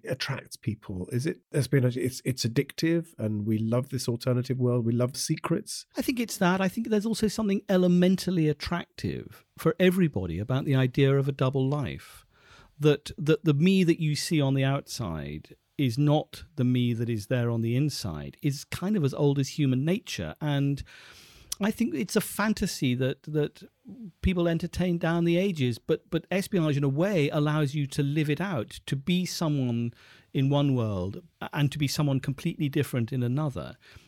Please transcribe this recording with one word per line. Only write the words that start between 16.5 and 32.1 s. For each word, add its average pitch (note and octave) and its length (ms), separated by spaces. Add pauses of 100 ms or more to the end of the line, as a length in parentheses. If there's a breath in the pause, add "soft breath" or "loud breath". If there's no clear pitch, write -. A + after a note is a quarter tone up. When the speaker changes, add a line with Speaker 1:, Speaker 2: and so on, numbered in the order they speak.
Speaker 2:
the C3 80
me B2 300
that A2+ 140
is A2+ 200
there A#2+ 240
on A#2 100
the A2+ 140
inside, F2 640
is C#3+ 220
kind G#3 340
of D#3+ 60
as C#3 100
old C#3+ 240
as C#3 120
human C3 360
nature. D#3 560
And C#3 400 (760 loud breath)
I A3 120
think A#3+ 240
it's G#3 200
a G#3 60
fantasy G3+ 720
that, C3 280
that D3+ 400 (580)
people F3 260
entertain E3+ 520
down E3+ 260
the E3+ 120
ages, D#3 420
but, - 320
but D#3+ 180
espionage F3 480
in C#3+ 60
a C#3+ 60
way D3+ 400
allows D3+ 440
you D3 140
to D3 160
live D3 260
it C#3+ 100
out, E3+ 460
to - 100
be F3 300
someone B2+ 640 (420 soft breath)
in C3+ 160
one C#3+ 260
world G#2 480 (300)
and C#3+ 180
to D#3 80
be D3 80
someone C#3 320